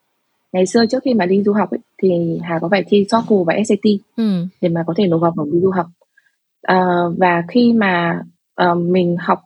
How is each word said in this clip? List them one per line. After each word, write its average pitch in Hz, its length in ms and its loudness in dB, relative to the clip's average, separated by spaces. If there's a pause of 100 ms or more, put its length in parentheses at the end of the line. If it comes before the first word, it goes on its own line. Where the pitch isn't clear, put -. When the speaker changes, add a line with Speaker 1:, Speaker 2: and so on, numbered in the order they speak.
(520)
Speaker 1:
ngày 185 140 0
xưa 233 200 2
trước 254 180 -2
khi 262 100 0
mà 185 120 2
đi 190 160 2
du 202 100 0
học 208 180 0
ấy, - 100 -8 (220)
thì 170 400 0
Hà 170 160 -4
có 165 100 -4
phải 190 200 0
thi 202 220 2
socle 226 360 0
và 165 80 0 (120)
S 240 60 0
A 202 100 0
T - 40 2 (300)
Speaker 2:
Ừ. 196 300 -2 (140)
Speaker 1:
để 180 80 0
mà 165 180 -2
có 170 100 -4
thể 208 100 0
nộp 165 160 0
học 170 140 0
bổng 151 160 -6
đi 170 80 2
du 190 100 2
học. 185 160 -2 (760)
Ờ, 175 560 0
và 175 300 2
khi 240 240 2
mà, 175 480 0 (340)
ờ, 180 200 2
mình 175 460 0
học 185 260 -2